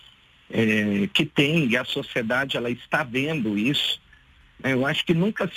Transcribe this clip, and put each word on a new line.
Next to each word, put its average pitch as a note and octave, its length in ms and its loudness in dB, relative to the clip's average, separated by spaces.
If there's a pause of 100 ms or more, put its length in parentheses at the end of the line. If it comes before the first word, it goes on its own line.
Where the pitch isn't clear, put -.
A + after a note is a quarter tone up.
(520)
é, G#2 600 2
que - 140 0
tem, D3+ 420 2
e A2+ 80 2
a B2+ 80 0
sociedade, C3 720 -2
ela A#2+ 140 -2
está - 340 -2
vendo B2+ 540 -2
isso, B2+ 420 0 (640)
né? C3+ 100 0
Eu B2+ 120 0
acho D#3 180 -2
que E3+ 120 2
nunca F3 420 0